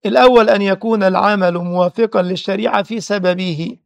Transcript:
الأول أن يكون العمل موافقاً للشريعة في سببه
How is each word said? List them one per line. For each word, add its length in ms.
الأول 440
أن 120
يكون 420
العمل 540
موافقاً 640
للشريعة 600
في 180
سببه 840